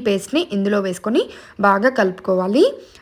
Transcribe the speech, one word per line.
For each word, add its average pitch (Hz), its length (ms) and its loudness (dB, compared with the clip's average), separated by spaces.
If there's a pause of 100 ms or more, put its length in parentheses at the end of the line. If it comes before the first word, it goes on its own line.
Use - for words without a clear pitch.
పేస్ట్ని 202 360 -2 (140)
ఇందులో 202 300 0
వేసుకొని 214 380 -2 (420)
బాగా 202 340 4
కలుపుకోవాలి. 190 640 0 (380)